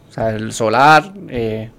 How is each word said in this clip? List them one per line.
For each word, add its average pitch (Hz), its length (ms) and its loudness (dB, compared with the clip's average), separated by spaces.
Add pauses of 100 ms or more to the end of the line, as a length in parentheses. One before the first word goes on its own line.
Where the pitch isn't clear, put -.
o - 40 -20
sea, 113 180 -4
el 110 220 -8
solar, 135 600 2 (160)
eh, 113 500 -8